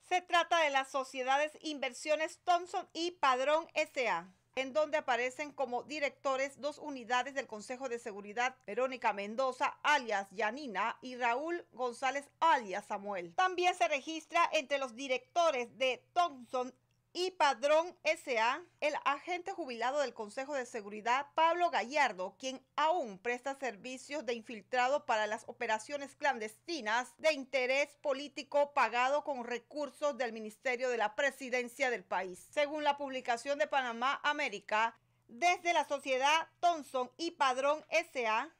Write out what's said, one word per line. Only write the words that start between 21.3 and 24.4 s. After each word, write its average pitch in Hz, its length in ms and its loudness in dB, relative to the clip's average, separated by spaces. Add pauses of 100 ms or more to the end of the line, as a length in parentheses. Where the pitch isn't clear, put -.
Pablo 330 340 4
Gallardo, 226 680 0
quien - 200 -6 (160)
aún 294 440 2
presta 247 340 -4
servicios 254 720 -6
de 247 80 -2
infiltrado 247 720 0